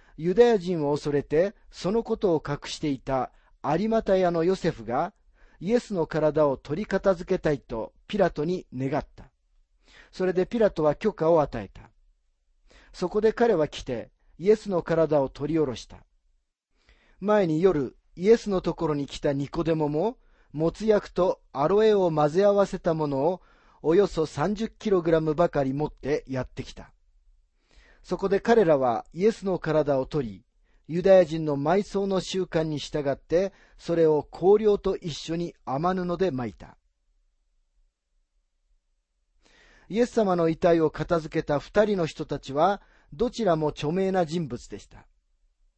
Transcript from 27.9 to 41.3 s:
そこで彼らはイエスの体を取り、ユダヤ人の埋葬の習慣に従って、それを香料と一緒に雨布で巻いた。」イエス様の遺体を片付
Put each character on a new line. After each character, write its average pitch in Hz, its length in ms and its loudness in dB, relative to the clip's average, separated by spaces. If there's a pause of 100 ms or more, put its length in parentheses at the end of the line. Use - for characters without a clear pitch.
そ 180 140 -6
こ 196 120 -4
で 190 100 0
彼 233 260 4
ら 156 120 4
は 123 360 -2
イ 170 120 -2
エ 226 60 4
ス - 140 -6
の 185 120 -2
体 147 420 0
を 131 60 -2
取 135 220 -4
り、 98 180 -16 (420)
ユ 165 140 -4
ダ 190 140 8
ヤ 185 100 8
人 156 200 -6
の 147 120 -2
埋 165 260 0
葬 196 220 -4
の 196 140 -2
習 185 240 -4
慣 170 200 -2
に 156 140 -4
従 143 320 -6
っ 135 60 -2
て、 185 380 -2 (260)
そ 170 160 -4
れ 165 100 4
を 151 160 4
香 196 380 2
料 208 180 2
と 190 200 -2
一 151 200 -10
緒 165 200 -6
に 170 180 -8 (100)
雨 180 400 -2
布 175 120 -4
で 180 120 0
巻 127 220 -6
い - 20 -12
た。」 - 240 -20 (3000)
イ 190 100 -2
エ 240 60 4
ス 233 60 -2
様 196 240 2
の 165 140 2
遺 160 80 -2
体 170 240 4
を 156 80 4
片 165 300 -2
付 160 220 -4